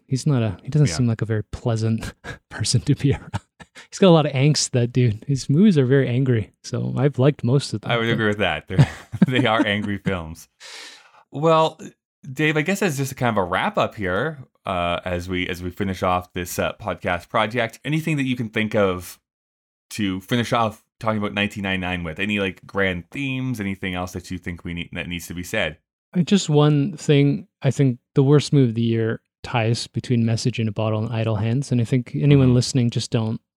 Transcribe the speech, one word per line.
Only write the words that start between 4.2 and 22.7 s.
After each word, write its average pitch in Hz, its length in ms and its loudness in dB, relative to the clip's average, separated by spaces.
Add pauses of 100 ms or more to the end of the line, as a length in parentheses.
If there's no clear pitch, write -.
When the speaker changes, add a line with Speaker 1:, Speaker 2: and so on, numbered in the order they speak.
Speaker 1:
of 139 60 -4
angst, 139 400 2
that 120 200 0
dude. 120 360 2
His 139 200 -2
movies 170 300 6
are 131 80 4
very 131 220 4
angry. 123 440 0 (100)
So 123 340 -4
I've 135 220 0
liked 139 260 2
most 131 280 0
of 107 100 -4
them, - 80 -4
Speaker 2:
I 120 60 2
would 113 100 0
Speaker 1:
but 147 60 2
Speaker 2:
agree 110 140 2
with 104 120 0
that. 82 300 0
They're, - 200 4 (200)
<laughs> - 200 2
they 127 180 2
are 110 180 2
angry 101 340 -2
Speaker 1:
<laughs> - 60 -12
Speaker 2:
films. 82 440 -6 (840)
Well, 160 480 2 (520)
Dave, 151 260 0
I 156 60 2
guess 185 180 -2
that's 170 160 0
just 135 160 -4
a - 20 -14
kind 120 160 0
of 104 120 2
a - 20 0
wrap 104 340 -2
up 120 160 0
here, 110 440 -4 (280)
uh, 87 380 -2
as 90 240 -6
we, 90 200 -2
as 90 140 -8
we 90 80 -6
finish 98 320 -6
off 90 300 -2
this, 90 260 -8
uh, 90 160 -2
podcast 90 540 -6
project. 113 560 -2
Anything 156 320 -2
that 135 80 -2
you 127 120 -2
can 117 140 -6
think 110 240 -2
of 92 440 0 (720)
to 95 300 -4
finish 120 320 -2
off 113 320 -2 (160)
talking 110 180 -2
about 104 140 -4
nineteen 101 300 -4
ninety-nine 92 420 -4
with? 80 140 -8
Any, 101 220 -2
like, 95 260 -6
grand 95 440 -2